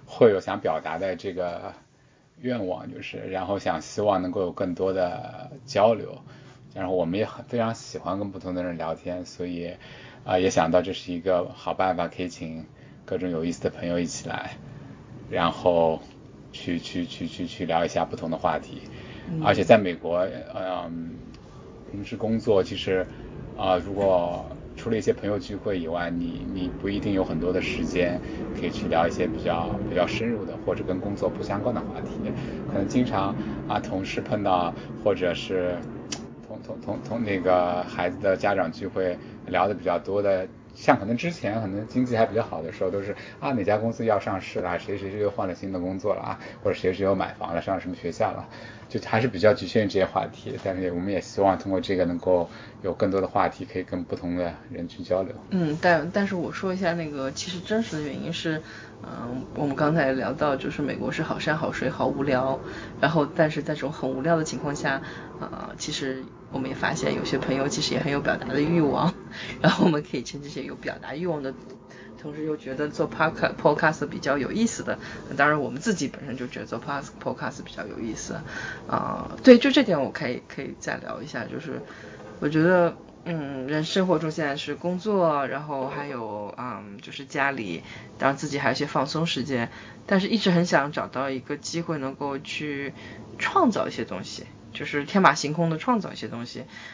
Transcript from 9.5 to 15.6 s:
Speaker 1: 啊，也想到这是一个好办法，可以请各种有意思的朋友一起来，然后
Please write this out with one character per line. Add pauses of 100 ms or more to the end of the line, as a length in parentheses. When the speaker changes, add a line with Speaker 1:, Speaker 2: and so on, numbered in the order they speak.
Speaker 1:
啊，
也
想
到
这
是
一
个
好
办
法，
可
以
请 (400)
各
种
有
意
思
的
朋
友
一
起
来， (720)
然
后 (520)